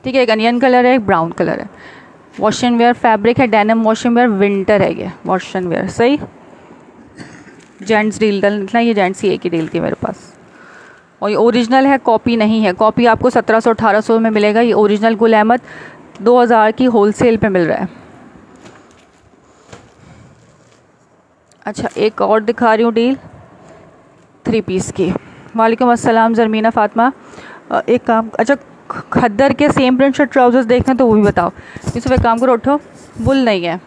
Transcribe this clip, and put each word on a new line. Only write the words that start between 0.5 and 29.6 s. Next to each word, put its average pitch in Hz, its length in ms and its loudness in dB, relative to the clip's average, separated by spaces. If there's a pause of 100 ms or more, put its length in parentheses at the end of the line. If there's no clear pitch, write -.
color 247 260 4
है, 247 80 4
एक 226 120 0
brown 170 260 0
color - 280 -4
है। 208 80 -14 (720)
वॉश 208 240 -2
एंड 240 140 0
wear 240 160 4
fabric 233 440 0
है, 269 80 2
denim 220 360 0
वॉश 220 240 -2
एंड 233 100 2
wear, 240 140 2
winter 202 520 0
है 165 120 0
ये - 160 -10 (160)
वॉश 185 300 -4
एंड 185 120 -4
wear, 170 200 -4
सही। 247 300 0 (1600)
Gents 214 380 -2
deal 208 200 0
डन 202 120 0
निकला, 208 280 -4
ये 233 140 0
gents 190 260 -2
की 208 80 -2
एक 165 160 -2
ही 180 60 -4
deal 160 180 -4
थी 170 120 -4
मेरे 156 220 -4
पास। - 300 -10 (920)
और 202 80 -4
ये 214 60 -2
original 240 500 2
है, 277 120 2
copy 233 380 0
नहीं 220 260 2
है। 196 120 0
Copy 220 320 0
आपको 233 240 2
सत्रह 226 300 0
सौ 233 100 0
अठारह 220 300 0
सौ 226 180 0
में 226 120 0
मिलेगा। 208 300 0
ये 240 140 2
original 214 420 2
गुल 220 180 2
अहमद 220 260 2 (600)
दो 240 180 4
हज़ार 220 320 2
की 254 140 -2
wholesale 226 500 2
पे 220 120 -2
मिल 185 140 0
रहा 156 160 -2
है। 190 100 -6 (3750)
अच्छा, 214 300 -8
एक 214 260 -8
और 202 200 0
दिखा 226 320 0
रही 220 100 0
हूँ 233 80 0
deal 233 240 0 (1300)
three 226 160 -2
piece 185 320 -6
की। 180 180 -2 (460)
वालेकुम 226 360 2
अस्सलाम 226 420 2
ज़रमीना 220 360 0
फ़ातिमा। 226 420 0 (580)
अ, - 100 -2
एक - 240 -2
काम, 226 340 -2
अच्छा, 254 160 0
ख-, - 480 -12 (100)
खद्दर 247 400 0
के 294 180 0